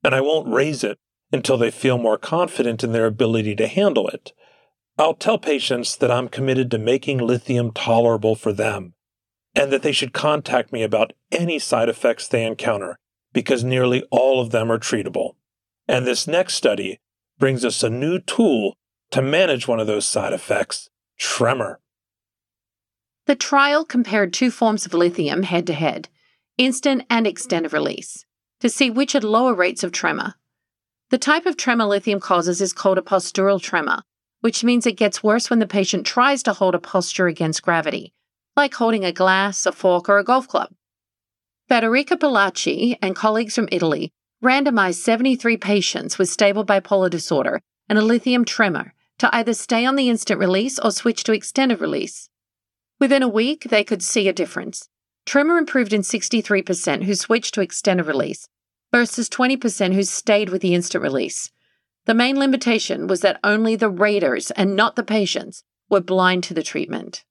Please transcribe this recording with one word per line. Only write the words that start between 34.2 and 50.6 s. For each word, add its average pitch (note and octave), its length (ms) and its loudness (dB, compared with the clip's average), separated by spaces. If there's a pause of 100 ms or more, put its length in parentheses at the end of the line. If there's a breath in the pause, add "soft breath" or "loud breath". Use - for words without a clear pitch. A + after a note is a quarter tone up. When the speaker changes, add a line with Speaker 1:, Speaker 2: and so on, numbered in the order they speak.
Speaker 2:
which A3+ 240 0
means A#3+ 200 2
it A3+ 120 0
gets G#3 260 0
worse A3 260 2
when A#3 120 4
the G#3+ 60 2
patient G3 400 -2
tries C4 360 2
to G#3 120 0
hold F#3 200 2
a F3 60 0
posture F3+ 480 -2
against D#3+ 340 -2
gravity, D#3+ 500 -2 (440)
like C#4+ 180 2
holding A3 300 0
a F3 80 0
glass, F#3+ 520 2
a - 60 2
fork, F3 380 2
or G3+ 100 6
a G3 60 2
golf B3+ 240 2
club. - 220 -10 (1000)
Federica B3 480 2
Palacci G#3 840 0
and F#3+ 140 -2
colleagues A3 400 0
from A3+ 160 0
Italy D#3 400 0 (320)
randomized A#3+ 600 2
seventy-three A#3 560 2
patients F#3+ 600 -2
with F3+ 120 2
stable G3+ 340 2
bipolar F#3+ 460 2
disorder D#3 500 -2 (280)
and G#3+ 80 2
a G#3+ 60 4
lithium A#3+ 420 2
tremor G3+ 480 -2 (260)
to A#3 140 2
either A#3 220 0
stay A#3 300 -2
on C4+ 100 2
the C4+ 140 2
instant A3 320 0
release G3 400 0